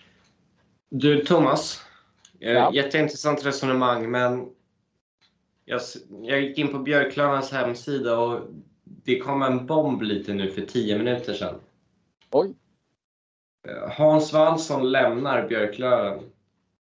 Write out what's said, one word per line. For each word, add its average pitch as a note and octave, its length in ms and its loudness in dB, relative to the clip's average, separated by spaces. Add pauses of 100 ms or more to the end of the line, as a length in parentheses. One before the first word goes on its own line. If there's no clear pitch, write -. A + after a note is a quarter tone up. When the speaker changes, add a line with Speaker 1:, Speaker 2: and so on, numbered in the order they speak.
(880)
Speaker 1:
Du C#3 360 2
Thomas, D#3 580 2 (580)
eh, A#2 120 -2
Speaker 2:
Ja. B2 200 4
Speaker 1:
jätteintressant C#3+ 760 0
resonemang, B2+ 640 0
men B2 380 0 (1160)
jag A#2 120 -6
s-, - 200 -8 (260)
jag C3+ 180 0
gick C3+ 180 -4
in C#3+ 140 0
på C#3 60 -6
Björklövens C#3 760 0
hemsida A#2+ 640 -2
och A#2+ 220 -2 (440)
det - 340 -2
kom C#3 240 -2
en B2+ 240 0
bomb C#3 360 0
lite G#2 320 -2
nu F#2+ 160 -2
för G2+ 120 -6
tio G#2 360 -2
minuter A#2+ 340 -2
sedan. F2+ 220 -6 (760)
Speaker 2:
Oj. F3 240 2 (1120)
Speaker 1:
Eh, - 220 -10
Hans D3+ 420 4
Wallson C3+ 580 2
lämnar B2+ 580 2
Björklöven. G#2+ 720 0 (680)